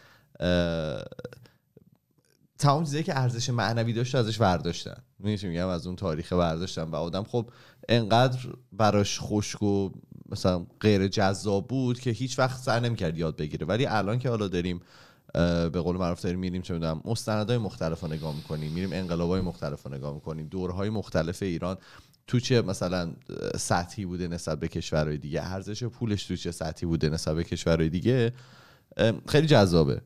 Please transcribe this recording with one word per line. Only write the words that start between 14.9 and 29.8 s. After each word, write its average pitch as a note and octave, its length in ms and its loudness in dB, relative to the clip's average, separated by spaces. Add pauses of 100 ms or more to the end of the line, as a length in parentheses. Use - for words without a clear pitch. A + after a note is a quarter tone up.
اه، E2+ 340 2
به E2+ 120 0
قول F2 160 0
معروف F2 240 -2
داریم F2+ 180 -2
می‌ریم، F2+ 220 -2
چه F2+ 120 -8
می‌دونم، D#2+ 320 -2
مستندهای A2+ 520 -2
مختلف E2+ 440 -4
رو E2 60 -6
نگاه D#2 280 -6
می‌کنیم، D#2 360 -6
می‌ریم F2+ 220 -4
انقلابهای F2 480 0
مختلف D#2+ 420 -6
رو C2+ 100 -10
نگاه C#2 200 -8
می‌کنیم، D#2 340 -10
دورهای F#2 420 -4
مختلف F2+ 540 -2
ایران F2 340 -4 (500)
تو B2 120 2
چه A#2+ 220 4
مثلاً، F2+ 400 0
اه، G1+ 560 -6
سطحی F#2 480 -2
بوده F2+ 220 -4
نسبت E2 320 -4
به E2 80 -2
کشورهای D2+ 500 0
دیگه، D2 260 -4
ارزش F#2+ 400 -8
پولش G#2+ 420 -4
تو F#2 100 -4
چه E2+ 160 -6
سطحی E2 340 -6
بوده E2 240 2
نسبت D#2 260 0
به E2 80 0
کشورهای E2 460 2
دیگه، A#2 440 2 (640)
ام، A2 300 4
خیلی D#3 200 4
جذابه. F2 580 6